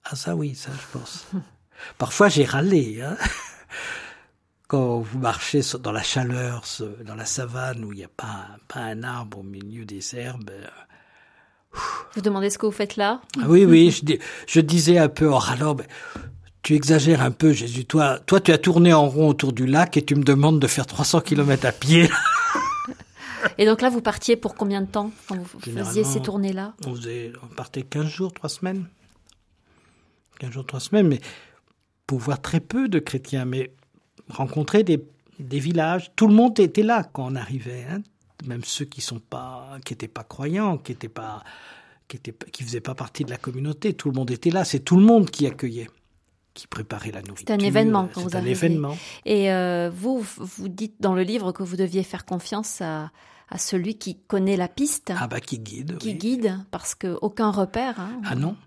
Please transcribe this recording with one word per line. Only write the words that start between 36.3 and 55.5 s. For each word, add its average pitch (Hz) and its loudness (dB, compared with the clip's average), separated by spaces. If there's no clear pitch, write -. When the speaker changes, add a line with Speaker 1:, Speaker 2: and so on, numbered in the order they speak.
Speaker 1:
monde 226 8
était 202 6
là 220 2
quand - -8
on 135 -6
arrivait, 123 -10
hein. 196 -6
Même 117 -8
ceux - -8
qui 135 -18
sont 117 -10
pas, 127 -14
qui - -10
étaient 113 -12
pas 113 -16
croyants, 175 -4
qui - -12
étaient - -14
pas, 107 -14
qui - -16
étaient 117 -14
pas, - -16
qui - -12
faisaient 117 -8
pas 131 -10
partie 135 -10
de 120 -12
la 123 -10
communauté, 147 -6
tout - -6
le 131 -4
monde 131 -4
était 127 0
là. 180 0
C'est 139 -2
tout 170 2
le 190 10
monde 220 8
qui - -2
accueillait, 117 -8
qui - -20
préparait 110 -10
la 98 -12
nourriture. - -16
Speaker 2:
C'est 220 -2
un 202 0
événement 202 2
quand 185 -10
Speaker 1:
C'est 180 -6
Speaker 2:
vous 165 -8
Speaker 1:
un 135 -2
Speaker 2:
arrivez. 120 -2
Speaker 1:
événement. 156 0
Speaker 2:
Et, 196 2
euh, 175 -2
vous, 233 -4
vous 190 -14
dites 214 -10
dans 190 2
le 185 2
livre 202 -4
que 196 -8
vous 180 -10
deviez 185 -2
faire - -12
confiance 220 -8
à, 156 -8
à - -12
celui 196 -4
qui 185 -12
connaît 196 -2
la 180 -2
piste. - -6
Speaker 1:
Ah 123 -6
bah, 120 -8
qui 120 -10